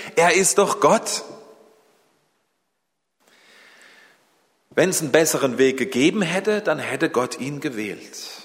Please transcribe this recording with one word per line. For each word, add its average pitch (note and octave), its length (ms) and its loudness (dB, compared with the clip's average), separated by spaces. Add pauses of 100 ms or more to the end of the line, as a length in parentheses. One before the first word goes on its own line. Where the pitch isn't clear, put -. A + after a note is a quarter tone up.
(160)
Er E3+ 180 4
ist F#3 260 2
doch - 200 0
Gott. G3 440 2 (3500)
Wenn's F3 280 2
einen D3 100 -4
besseren C#3 460 2
Weg C3 200 4
gegeben D#3+ 440 0
hätte, G3 400 -2
dann D#3 180 -2
hätte C3 300 -4
Gott B2 300 -4
ihn C#3 200 -8
gewählt. A2 580 -8 (280)